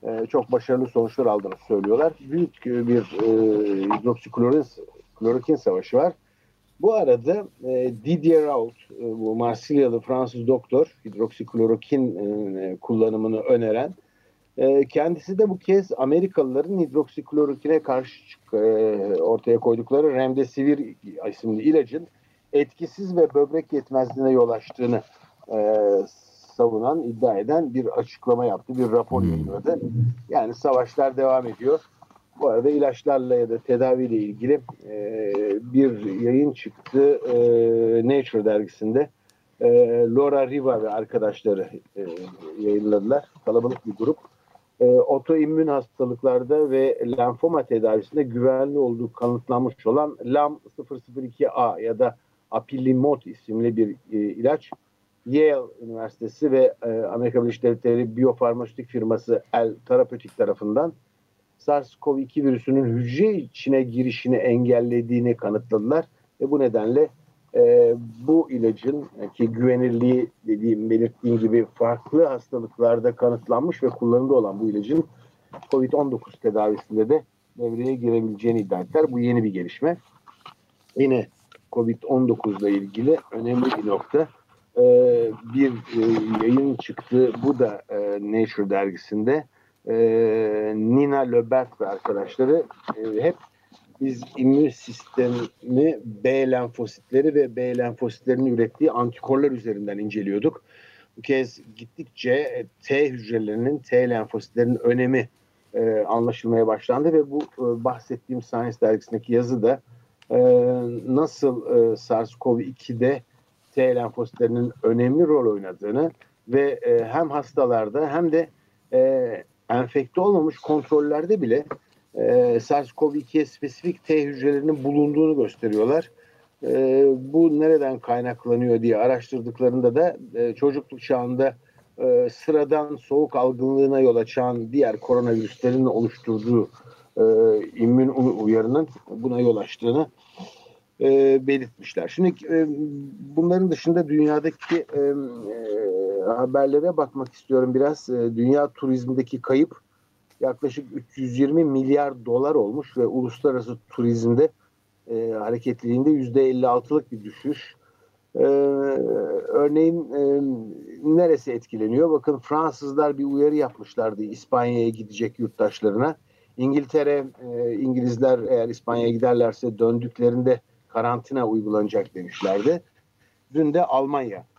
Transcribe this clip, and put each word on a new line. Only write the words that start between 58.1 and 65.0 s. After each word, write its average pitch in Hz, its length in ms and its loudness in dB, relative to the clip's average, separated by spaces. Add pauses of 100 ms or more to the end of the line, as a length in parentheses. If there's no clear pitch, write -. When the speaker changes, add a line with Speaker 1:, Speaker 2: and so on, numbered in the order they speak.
Speaker 1:
biyofarmasötik 123 720 0
firması 113 560 -2 (100)
El 117 220 0 (100)
Therapeutic 123 520 0
tarafından 107 560 -2 (640)
sars 143 440 -2
cov 143 160 0
iki 139 280 -4
virüsünün 131 520 0
hücre 135 360 0
içine 135 500 -2
girişini 123 520 -2
engellediğini 120 1040 2